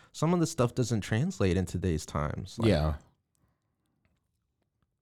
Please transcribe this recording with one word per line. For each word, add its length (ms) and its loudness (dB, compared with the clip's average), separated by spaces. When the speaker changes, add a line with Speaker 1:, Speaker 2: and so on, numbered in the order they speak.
Speaker 1:
some 220 0
of 60 4
the 60 2
stuff 280 0
doesn't 260 0
translate 560 0
in 100 0
today's 400 -2
times. 520 -6
Like 100 2
Speaker 2:
Yeah. 260 2